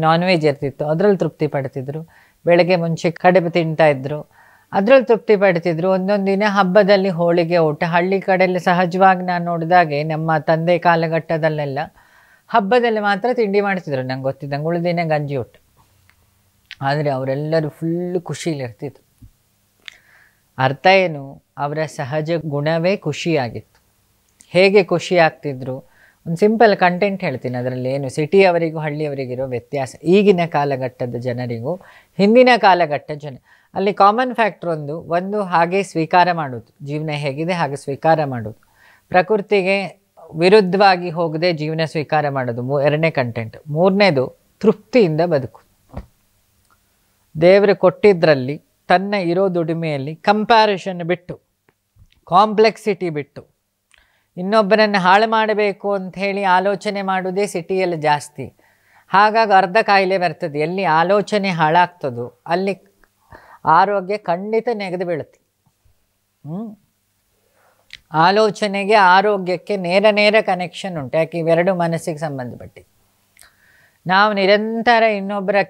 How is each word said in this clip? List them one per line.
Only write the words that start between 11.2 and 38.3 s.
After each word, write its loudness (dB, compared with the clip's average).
ಹಬ್ಬದಲ್ಲಿ 2
ಮಾತ್ರ -2
ತಿಂಡಿ 0
ಮಾಡ್ತಿದ್ರು -4
ನಂಗೆ -6
ಗೊತ್ತಿದ್ದಂಗೆ, -6
ಉಳಿದ -2
ದಿನ -2
ಗಂಜಿ -4
ಊಟ. -12
ಆದರೆ -2
ಅವರೆಲ್ಲರೂ -2
ಫುಲ್ -4
ಖುಷಿಲಿರ್ತಿದ್ರು. -10
ಅರ್ಥ 0
ಏನು? -8
ಅವರ -6
ಸಹಜ -4
ಗುಣವೇ 0
ಖುಷಿಯಾಗಿತ್ತು. -4
ಹೇಗೆ 4
ಖುಷಿ -2
ಆಗ್ತಿದ್ರು? -8
ಒಂದು -6
ಸಿಂಪಲ್ 4
ಕಂಟೆಂಟ್ 0
ಹೇಳ್ತೀನಿ, -6
ಅದರಲ್ಲಿ -4
ಏನು -6
ಸಿಟಿಯವರಿಗೂ 2
ಹಳ್ಳಿಯವರಿಗಿರೋ -6
ವ್ಯತ್ಯಾಸ, -8
ಈಗಿನ 4
ಕಾಲಘಟ್ಟದ -4
ಜನರಿಗೂ -6
ಹಿಂದಿನ 6
ಕಾಲಘಟ್ಟ 2
ಜನ. -14
ಅಲ್ಲಿ -2
ಕಾಮನ್ 4
ಫ್ಯಾಕ್ಟರ್ -2
ಒಂದು, -6
ಒಂದು -4
ಹಾಗೆ 2
ಸ್ವೀಕಾರ 2
ಮಾಡೋದು, -10
ಜೀವನ -6
ಹೇಗಿದೆ -4
ಹಾಗೆ -4
ಸ್ವೀಕಾರ 0